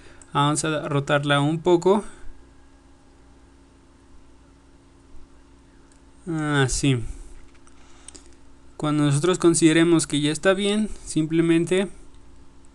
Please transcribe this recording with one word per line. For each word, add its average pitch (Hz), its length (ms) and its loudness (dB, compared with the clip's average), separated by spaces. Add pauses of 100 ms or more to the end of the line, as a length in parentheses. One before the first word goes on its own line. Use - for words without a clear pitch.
(340)
Vamos 147 300 0
a 151 240 -4
rotarla 143 520 0
un 156 200 0
poco. 180 440 2 (4000)
Así. 147 720 0 (1800)
Cuando 151 280 -2
nosotros 147 340 2
consideremos 165 680 4
que 143 120 -2
ya 147 120 0
está 190 200 0
bien, 202 380 0 (140)
simplemente 165 840 0 (880)